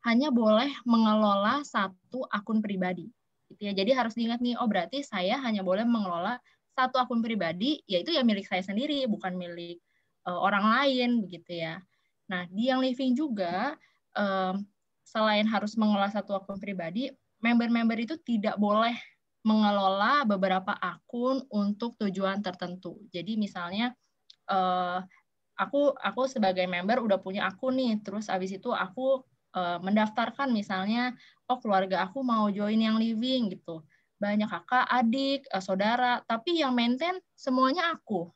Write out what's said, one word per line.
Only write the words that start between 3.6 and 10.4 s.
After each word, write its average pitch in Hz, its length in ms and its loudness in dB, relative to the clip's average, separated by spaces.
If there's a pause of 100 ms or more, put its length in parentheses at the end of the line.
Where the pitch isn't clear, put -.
ya. 202 80 -4
Jadi 196 180 4
harus 233 220 0
diingat 233 260 -2
nih, 240 160 0
oh 240 80 0
berarti 202 380 -2
saya 196 400 0
hanya 214 180 -2
boleh 185 220 0
mengelola 208 560 -2 (340)
satu 254 240 0
akun 247 240 0
pribadi, 214 640 -2
yaitu 185 300 -2
ya 262 100 2
milik 196 220 2
saya 185 160 -2
sendiri, 262 420 -2
bukan 185 320 -4
milik, 175 400 -12 (480)
eh, 180 140 -4